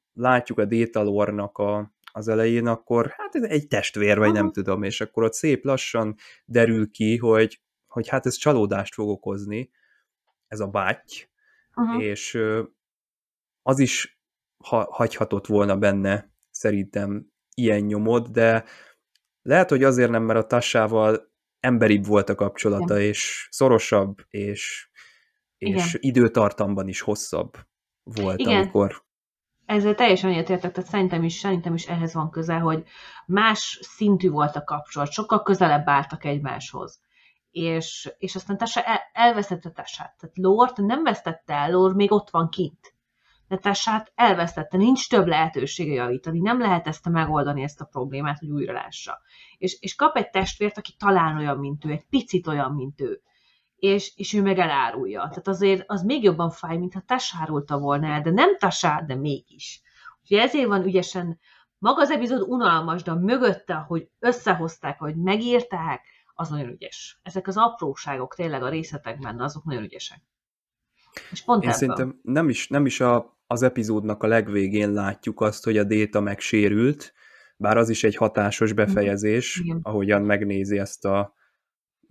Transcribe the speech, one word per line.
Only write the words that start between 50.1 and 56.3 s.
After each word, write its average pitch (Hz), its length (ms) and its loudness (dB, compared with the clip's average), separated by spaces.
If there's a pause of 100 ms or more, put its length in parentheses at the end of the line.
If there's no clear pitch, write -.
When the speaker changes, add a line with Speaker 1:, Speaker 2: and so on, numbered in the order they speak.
Speaker 2:
egy 208 140 -4
testvért, 202 480 -4
aki - 200 -16
talán 175 380 2
olyan, 147 220 -4
mint 143 260 -8
ő, 151 60 -6
egy 156 180 -8
picit 196 380 -2
olyan, 143 260 -4
mint 143 280 -8
ő. 113 200 -6 (560)
És, 196 400 0
és - 160 -8
ő 208 100 2
meg 196 160 2
elárulja. 143 600 -2
Tehát - 280 -8
azért 190 380 2
az 196 160 -4
még 247 200 0
jobban 170 280 2